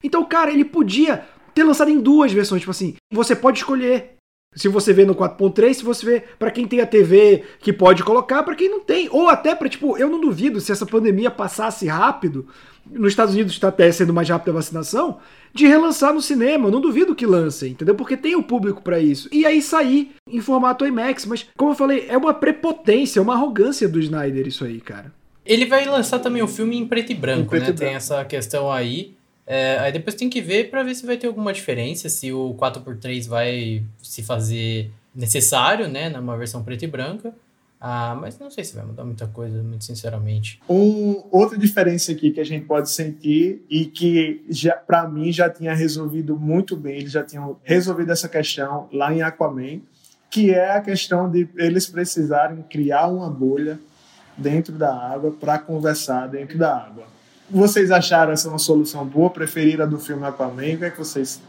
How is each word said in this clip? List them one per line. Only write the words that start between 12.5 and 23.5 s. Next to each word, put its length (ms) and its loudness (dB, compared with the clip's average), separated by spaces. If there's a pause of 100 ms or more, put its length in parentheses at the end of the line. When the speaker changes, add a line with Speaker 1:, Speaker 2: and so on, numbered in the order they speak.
Speaker 1:
nos 220 0
Estados 220 2
Unidos 240 0
tá 100 2
até 240 6
sendo 200 0
mais 140 0
rápida 240 -2
a 40 -2
vacinação, 640 -4 (340)
de 140 4
relançar 480 6
no 80 -2
cinema. 440 2
Eu 60 4
não 80 2
duvido 340 2
que 120 -4
lancem, 460 2
entendeu? 220 2
Porque 220 -4
tem 180 -2
o 80 2
público 380 -2
pra 180 -2
isso. 320 0
E 140 2
aí 160 4
sair 520 2 (140)
em 140 -6
formato 460 0
imax. 400 -2
Mas, 200 -8 (100)
como 160 2
eu 40 0
falei, 320 0
é 80 0
uma 160 4
prepotência, 880 0
é 20 4
uma 120 0
arrogância 520 0